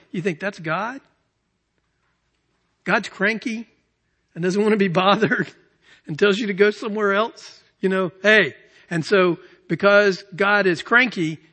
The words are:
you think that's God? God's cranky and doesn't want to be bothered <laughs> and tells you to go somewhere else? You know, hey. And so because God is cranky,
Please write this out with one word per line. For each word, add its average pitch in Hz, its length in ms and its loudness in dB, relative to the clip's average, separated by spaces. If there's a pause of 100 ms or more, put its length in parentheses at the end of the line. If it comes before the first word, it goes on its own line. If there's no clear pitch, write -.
(120)
you 190 100 -6
think 170 180 -4
that's - 200 -8
God? 190 420 -6 (1800)
God's 185 260 -2
cranky 220 580 -4 (680)
and 165 80 -8
doesn't 185 180 0
want 214 120 2
to 220 40 2
be 196 120 2
bothered 190 600 0 (300)
<laughs> - 280 -20
and 151 120 -10
tells 196 180 2
you 233 100 -6
to 202 60 -6
go 202 180 2
somewhere 208 420 -4
else? - 480 -6 (180)
You 190 100 -2
know, 190 220 -2 (100)
hey. 202 320 4 (360)
And 165 160 -4
so 180 340 2 (280)
because 202 560 2 (120)
God 196 300 2
is 175 160 0
cranky, 196 580 0 (140)